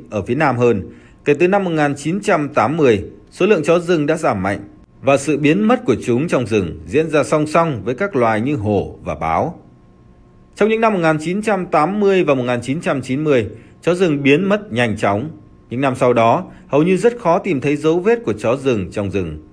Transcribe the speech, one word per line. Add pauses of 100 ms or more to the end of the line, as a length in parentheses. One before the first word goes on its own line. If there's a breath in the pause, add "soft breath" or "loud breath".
ở
phía
Nam
hơn. (420 loud breath)
Kể
từ
năm
một
nghìn
chín
trăm
tám
mươi, (280)
số
lượng
chó
rừng
đã
giảm
mạnh (420)
và
sự
biến
mất
của (100)
chúng
trong
rừng
diễn
ra
song
song
với
các
loài
như
hổ
và
báo. (960)
Trong
những
năm
một
nghìn
chín
trăm
tám
mươi
và
một
nghìn
chín
trăm
chín
mươi, (340 loud breath)
chó
rừng
biến
mất
nhanh
chóng. (400)
Những
năm
sau
đó, (220 loud breath)
hầu
như
rất
khó
tìm
thấy
dấu
vết
của
chó
rừng
trong
rừng.